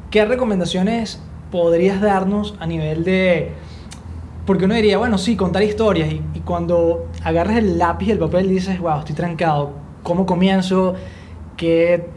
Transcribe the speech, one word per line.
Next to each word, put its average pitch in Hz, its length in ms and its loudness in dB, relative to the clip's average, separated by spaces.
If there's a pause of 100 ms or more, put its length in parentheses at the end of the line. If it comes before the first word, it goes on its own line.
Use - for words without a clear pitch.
(120)
¿qué 214 120 4
recomendaciones 214 1000 0 (300)
podrías 175 480 2
darnos 202 640 0
a 160 60 -4
nivel 160 360 -2
de...? 185 480 2 (960)
Porque 180 200 2
uno 208 100 2
diría, 214 220 4
bueno, 220 200 2
sí, 214 180 0
contar 185 280 2
historias, 208 480 2
y, 156 100 -4 (120)
y 170 60 -8
cuando 170 680 0 (160)
agarras 170 340 2
el 196 200 2
lápiz 170 300 0
y 226 40 4
el 202 80 2
papel 170 280 2
dices, 185 320 0
wow, 160 200 0
estoy 151 160 -8
trancado, 160 580 -2 (300)
¿cómo 175 220 0
comienzo? 185 720 2 (600)
¿Qué 170 600 2